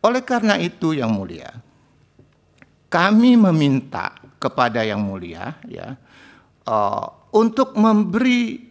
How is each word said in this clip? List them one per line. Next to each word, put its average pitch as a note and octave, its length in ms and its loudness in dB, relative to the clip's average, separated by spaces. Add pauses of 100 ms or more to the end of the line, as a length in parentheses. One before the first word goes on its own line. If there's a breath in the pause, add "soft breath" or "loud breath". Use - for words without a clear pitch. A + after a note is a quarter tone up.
Oleh B3+ 240 0
karena G#3+ 320 0
itu, E3+ 400 -4
Yang A2+ 160 -2
Mulia, F2+ 360 -8 (1400)
kami G#3+ 480 4
meminta D3 800 2 (240)
kepada A#2+ 400 -2
Yang G#2 240 -2
Mulia, F#2 640 -10
ya, - 240 -14 (720 soft breath)
eh, G#2 400 -2 (320)
untuk A#3 400 0
memberi A3 800 0 (140)